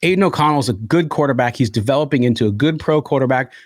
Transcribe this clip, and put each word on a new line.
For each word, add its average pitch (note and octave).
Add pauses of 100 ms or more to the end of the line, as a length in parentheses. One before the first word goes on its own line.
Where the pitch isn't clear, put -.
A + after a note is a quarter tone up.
Aidan F#3
O'Connell D3+
is A#2+
a A#2
good D3
quarterback. B2+
He's A#2
developing C3+
into A#2
a G#2
good D3
pro D3+
quarterback. C3 (140)